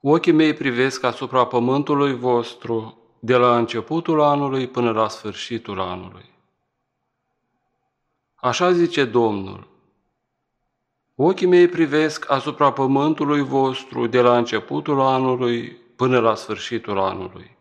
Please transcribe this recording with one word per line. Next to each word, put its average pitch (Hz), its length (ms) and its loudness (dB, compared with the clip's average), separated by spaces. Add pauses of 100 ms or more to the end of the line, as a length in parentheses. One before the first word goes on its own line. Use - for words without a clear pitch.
"Ochii 165 320 2
mei 156 220 4
privesc 131 500 -2
asupra 123 420 0
pământului 139 680 0
vostru, 117 840 -4 (220)
de 123 160 2
la 123 200 6
începutul 151 640 -2
anului 143 460 0
până 123 240 -2
la 110 180 2
sfârșitul 104 720 -10
anului." 92 540 -10 (2000)
Așa 170 380 -2
zice 170 320 2
Domnul: 104 640 -2 (1500)
"Ochii 185 320 0
mei 175 220 6
privesc 156 600 -2
asupra 143 420 0
pământului 143 680 0
vostru, 131 680 -2
de 120 140 2
la 120 160 6
începutul 135 640 -2
anului 127 760 -2 (200)
până 127 240 2
la 113 140 2
sfârșitul 107 640 -6
anului." 95 640 -6